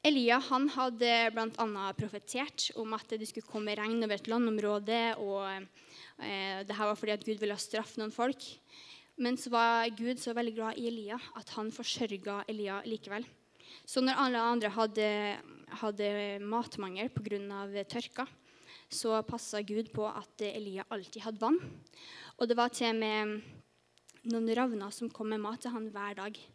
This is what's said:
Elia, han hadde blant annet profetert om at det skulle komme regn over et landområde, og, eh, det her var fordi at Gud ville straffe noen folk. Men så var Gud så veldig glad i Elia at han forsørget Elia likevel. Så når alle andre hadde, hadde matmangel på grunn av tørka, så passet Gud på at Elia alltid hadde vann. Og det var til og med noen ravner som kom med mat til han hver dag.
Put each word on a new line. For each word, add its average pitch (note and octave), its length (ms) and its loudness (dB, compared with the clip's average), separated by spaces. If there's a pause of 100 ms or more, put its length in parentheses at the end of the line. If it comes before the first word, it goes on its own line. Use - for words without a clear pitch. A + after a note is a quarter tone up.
Elia, B3+ 400 6
han C4 320 4
hadde A#3+ 360 2 (260)
blant A3+ 260 -2
annet G3 380 -2
profetert G#3+ 720 -4 (100)
om A3 160 -2
at - 160 -8
det A3 160 -4
skulle - 160 -8
komme G#3 320 -2
regn A3 240 0
over G#3 160 2
et A3 140 -6
landområde, A3 720 2 (200)
og, G3 460 -4 (580)
eh, G3 400 -2
det G#3 80 -6
her G#3 160 2
var G#3+ 80 2
fordi G#3+ 160 0
at G#3 140 -4
Gud G#3+ 100 0
ville G#3 240 0
straffe A3 400 -2
noen G#3+ 120 -4
folk. B3+ 280 2 (800)
Men B3 160 2
så A#3+ 160 -4
var A#3 400 6
Gud A#3+ 240 0
så A#3 160 -4
veldig A#3 220 0
glad A3 260 -2
i A#3 80 -2
Elia A3 300 -6 (180)
at - 160 -12
han A3 160 -2
forsørget G3+ 800 -4
Elia G3+ 320 -2
likevel. A3 460 -6 (580)
Så - 160 2
når C4 160 4
alle B3 240 4
andre A#3 320 4
hadde, G#3+ 340 4 (760)
hadde G3+ 580 0
matmangel G#3 720 -2
på A#3 160 -2
grunn G3+ 240 -4
av G3 160 -6 (160)
tørka, - 400 -6 (680)
så A3 320 2
passet G#3 440 -4
Gud G#3+ 280 -2
på G#3+ 120 0
at - 360 -6
Elia G3+ 480 -6
alltid G3+ 340 -8
hadde A3 160 -4
vann. D4+ 180 6 (760)
Og A#3+ 120 4
det A#3 100 6
var A#3+ 160 4
til A#3 160 4
og A3 80 4
med G#3+ 380 2 (960)
noen A3+ 260 2
ravner G#3+ 360 0
som A#3 200 -6
kom A3 180 -4
med G#3+ 120 0
mat A3+ 200 -4
til A#3+ 100 -4
han A3 200 -4
hver G3+ 260 -6
dag. G#3 200 -8 (160)